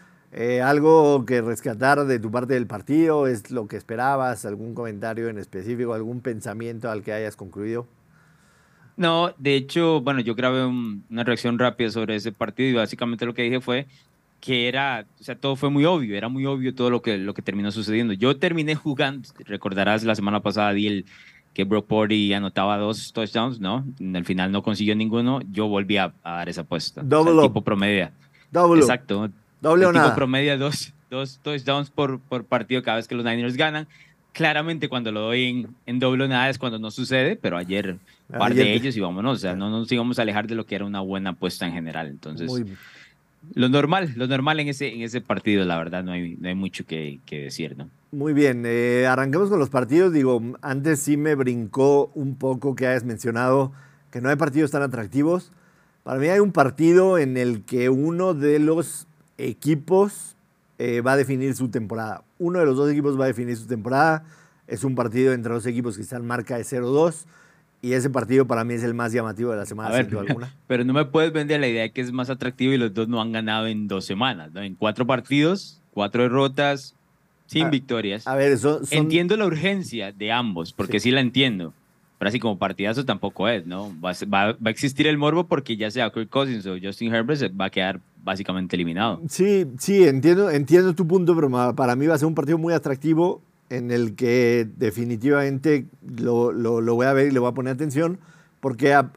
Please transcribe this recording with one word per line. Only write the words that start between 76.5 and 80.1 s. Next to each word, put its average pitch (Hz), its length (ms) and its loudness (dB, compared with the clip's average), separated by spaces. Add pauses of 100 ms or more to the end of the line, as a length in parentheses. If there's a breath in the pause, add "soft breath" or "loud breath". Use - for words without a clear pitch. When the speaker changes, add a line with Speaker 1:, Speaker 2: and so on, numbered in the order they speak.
Speaker 2:
sin 160 220 0
Speaker 1:
A, - 20 -2
Speaker 2:
victorias. 113 560 -2
Speaker 1:
a 131 100 -2
ver, 139 220 6
son, 135 280 0
son 147 120 0
Speaker 2:
Entiendo 170 400 2
la 214 80 0
urgencia 160 680 -2